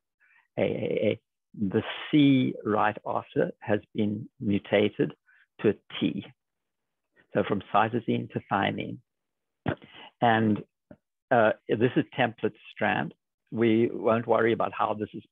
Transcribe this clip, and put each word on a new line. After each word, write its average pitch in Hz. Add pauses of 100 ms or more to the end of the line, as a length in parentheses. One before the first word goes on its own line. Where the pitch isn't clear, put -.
(580)
A -
A 110
A. 110 (400)
The 104 (260)
C 139 (100)
right 104
after 120
has 107 (120)
been 107 (100)
mutated 104 (460)
to 110
a 98 (260)
T. 95 (1080)
So 101
from 101 (120)
cytosine 117
to 110
thymine. 101 (1200)
And, 110 (680)
uh, 113 (160)
this 120
is 135 (120)
template 117 (180)
strand. 110 (400)
We 113
won't 113
worry 113
about 98
how 107
this 107
has 113